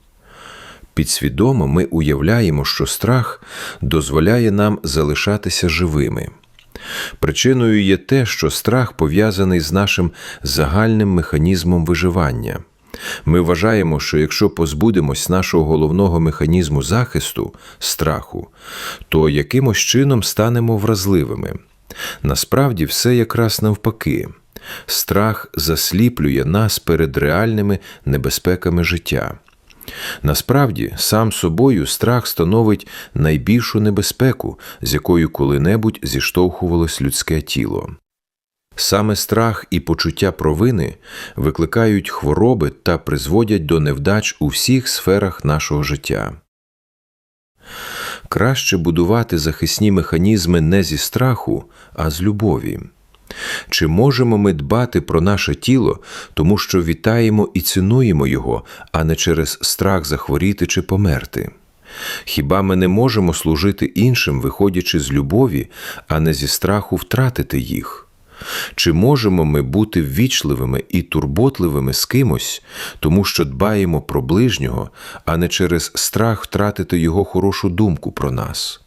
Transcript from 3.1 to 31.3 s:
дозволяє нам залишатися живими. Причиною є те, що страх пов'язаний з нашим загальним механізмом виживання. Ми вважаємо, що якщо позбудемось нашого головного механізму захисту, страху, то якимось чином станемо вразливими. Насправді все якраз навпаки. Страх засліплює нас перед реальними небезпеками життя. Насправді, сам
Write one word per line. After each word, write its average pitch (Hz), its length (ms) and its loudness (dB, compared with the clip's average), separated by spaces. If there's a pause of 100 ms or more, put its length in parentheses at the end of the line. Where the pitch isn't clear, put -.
дозволяє 80 720 2
нам 104 320 2
залишатися 80 840 -2
живими. 78 600 -2 (880)
Причиною 110 680 2
є 95 120 4
те, 131 300 0
що 78 240 -2
страх 123 420 0
пов'язаний 92 680 2
з 76 120 -4
нашим 92 380 2 (320)
загальним 101 640 2
механізмом 85 800 2
виживання. 82 720 0 (640)
Ми 85 160 4
вважаємо, 85 600 2
що - 180 -2
якщо 78 320 2
позбудемось 76 800 0
нашого 90 360 2
головного 80 560 2
механізму 78 600 2
захисту, 78 720 -2 (240)
страху, - 680 -4 (600)
то 78 200 4
якимось 95 500 0
чином 131 440 2
станемо 117 540 0
вразливими. 95 800 0 (680)
Насправді 101 640 0
все 123 300 0
якраз 117 480 0
навпаки. 110 680 -2 (580)
Страх - 680 -2
засліплює 78 920 0
нас 101 340 0
перед 80 380 0
реальними 101 640 0 (260)
небезпеками 82 800 0
життя. 82 500 -4 (880)
Насправді, 139 720 0
сам 110 360 0